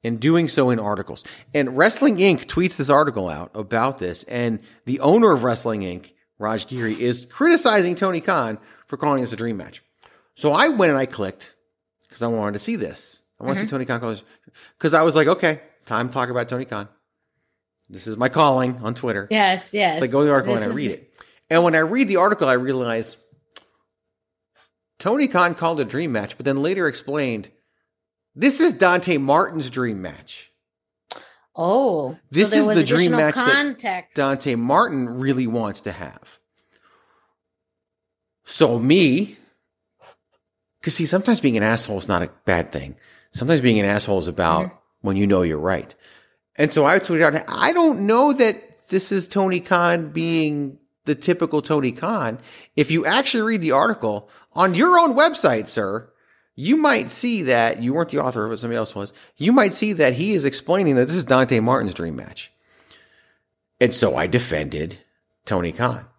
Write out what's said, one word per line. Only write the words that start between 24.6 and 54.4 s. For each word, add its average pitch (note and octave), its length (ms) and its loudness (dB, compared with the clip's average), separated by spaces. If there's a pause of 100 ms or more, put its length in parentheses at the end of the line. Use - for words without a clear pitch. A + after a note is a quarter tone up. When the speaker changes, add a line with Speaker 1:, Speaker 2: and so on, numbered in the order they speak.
Speaker 1:
Tony B3+ 280 0
Khan F3 280 2
called E3 240 -2
a B2+ 60 -2
dream C#3 260 -6
match, G#2 260 -6
but B2+ 80 -12
then C3+ 120 0
later E3+ 300 -2
explained, C3 640 -6 (840)
"This C4 260 2
is D#4+ 120 4
Dante F3+ 440 2
Martin's C#3+ 520 0
dream A#2+ 320 -4
match." - 500 -16 (1040)
Speaker 2:
Oh, F3 580 0
so - 60 -18 (120)
Speaker 1:
This G3 200 2
Speaker 2:
there D4 100 4
Speaker 1:
is A#3 60 4
Speaker 2:
was G#3+ 100 4
Speaker 1:
the D#3 60 4
dream F3 300 2
Speaker 2:
additional - 60 2
Speaker 1:
match G3+ 160 2
that B3+ 160 2
Speaker 2:
context. B3 640 -4
Speaker 1:
Dante C3+ 380 -2
Martin C3 540 0 (100)
really C3 280 -2
wants A2 340 -4
to G2+ 100 -8
have. - 480 -16 (2000)
So A#2+ 340 2
me, D#3 580 2 (1400)
'cause D3+ 120 -4
see, D#3+ 120 0
sometimes G3 360 0
being A#2+ 160 2
an G#2 60 0
asshole A2 340 -2
is F2+ 100 -8
not F2+ 160 0
a - 60 -6 (160)
bad E2+ 260 0
thing. C#2 240 -10 (360)
Sometimes C#3 300 0
being A2+ 180 4
an G2+ 60 2
asshole G2+ 340 0
is E2 80 -4
about F2 380 0
Speaker 2:
Mm-hmm. - 100 -14 (260)
Speaker 1:
when G2 160 -2
you G2+ 100 2
know F#2+ 140 4
you're D#2+ 180 0
right. F2 340 -4 (640)
And D3 160 0
so D3 140 2
I F3+ 140 4
tweeted E3+ 220 0 (140)
out, - 120 -4
"I - 260 0
don't C#4+ 340 2
know C4 260 4
that - 560 -2
this F#3 220 -2
is F#3 160 -2
Tony F#3+ 320 0
Khan F3 520 0
being D3+ 680 -2 (260)
the D3 100 0
typical E3 460 -2
Tony C#3+ 300 0
Khan." C3 480 -4 (360)
If D3 140 0
you D#3+ 160 0
actually A3+ 380 0
read A3 180 -2
the D#3+ 120 -2
article C3+ 560 0 (240)